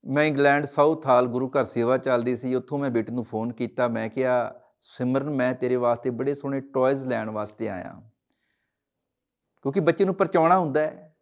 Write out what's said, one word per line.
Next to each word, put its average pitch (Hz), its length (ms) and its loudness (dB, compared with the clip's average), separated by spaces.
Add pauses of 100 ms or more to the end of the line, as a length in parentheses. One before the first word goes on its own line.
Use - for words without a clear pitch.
ਮੈਂ 143 180 0
ਇੰਗਲੈਂਡ 143 420 4
ਸਾਊਥ - 420 2
ਹਾਲ 123 200 6
ਗੁਰੂ 123 220 -4
ਘਰ 131 160 0
ਸੇਵਾ 123 320 0
ਚੱਲਦੀ 123 400 0
ਸੀ, 127 180 -4
ਉੱਥੋਂ 143 240 -4
ਮੈਂ 139 100 -2
ਬੇਟੀ 117 220 -2
ਨੂੰ 120 120 -6
ਫੋਨ 113 300 -6
ਕੀਤਾ। 120 340 -4
ਮੈਂ 113 220 -4
ਕਿਹਾ, 123 520 -2 (200)
"ਸਿਮਰਨ, 131 480 -4
ਮੈਂ 127 240 -2
ਤੇਰੇ 123 220 -2
ਵਾਸਤੇ 120 340 0
ਬੜੇ 135 260 -4
ਸੋਹਣੇ 139 260 -8
ਟੌਇਜ਼ 135 460 -2
ਲੈਣ 110 220 -4
ਵਾਸਤੇ 107 400 -8
ਆਇਆ।" 90 320 -12 (1600)
ਕਿਉਂਕਿ 139 180 -2
ਬੱਚੇ 170 260 4
ਨੂੰ 190 100 0
ਪਰਚਾਉਣਾ 180 440 4
ਹੁੰਦਾ 151 220 0
ਹੈ। - 400 -8